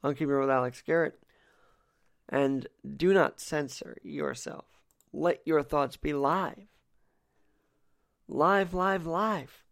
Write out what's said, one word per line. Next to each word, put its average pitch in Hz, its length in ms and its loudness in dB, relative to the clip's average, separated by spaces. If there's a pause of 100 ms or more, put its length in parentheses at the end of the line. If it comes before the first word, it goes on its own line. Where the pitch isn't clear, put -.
on 143 120 0
Keep 147 140 -2
It 139 40 2
Real 139 100 2
with 135 80 2
Alex 127 300 0
Garrett. 165 400 0 (1080)
And 139 380 0 (300)
do 180 160 4
not 185 280 4
censor - 640 -6
yourself. 143 640 -6 (460)
Let 160 320 0
your 156 180 2
thoughts 143 340 -2
be 151 160 -4
live. 156 560 -2 (1600)
Live, 180 460 2
live, 185 320 0
live. 170 640 -4